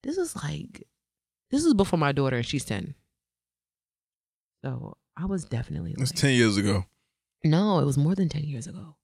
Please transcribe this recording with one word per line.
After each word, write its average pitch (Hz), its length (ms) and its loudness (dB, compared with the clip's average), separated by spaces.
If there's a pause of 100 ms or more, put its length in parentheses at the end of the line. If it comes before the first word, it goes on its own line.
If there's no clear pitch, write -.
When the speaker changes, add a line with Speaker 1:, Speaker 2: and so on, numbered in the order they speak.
Speaker 1:
This 320 160 -4
is 339 180 -4
like, 151 460 -8 (680)
this 294 140 0
is 320 80 6
before 190 260 4
my 143 140 4
daughter, 135 240 0
and 120 80 -2
she's - 200 -4
ten. 110 300 -8 (1700)
So 127 320 -10 (200)
I 175 100 -6
was 190 180 -4
definitely - 520 -6
Speaker 2:
That's 131 140 -2
Speaker 1:
like - 100 -6
Speaker 2:
ten 139 140 4
years 110 220 6
ago. 98 300 2 (580)
Speaker 1:
No, 180 340 4
it 139 60 4
was 135 140 0
more 156 180 2
than 190 120 0
ten 151 160 -4
years 135 220 -8
ago. 160 380 -16